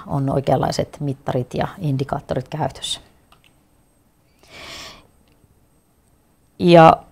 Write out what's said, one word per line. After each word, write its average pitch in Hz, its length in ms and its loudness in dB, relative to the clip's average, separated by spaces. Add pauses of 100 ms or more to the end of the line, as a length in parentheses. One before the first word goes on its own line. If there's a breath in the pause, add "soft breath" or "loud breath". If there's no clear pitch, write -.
on 139 240 -4
oikeanlaiset 139 720 -2
mittarit 135 540 -6
ja - 140 -4 (100)
indikaattorit 139 680 -6
käytössä. - 520 -8 (3500 loud breath)
Ja 170 380 8 (160)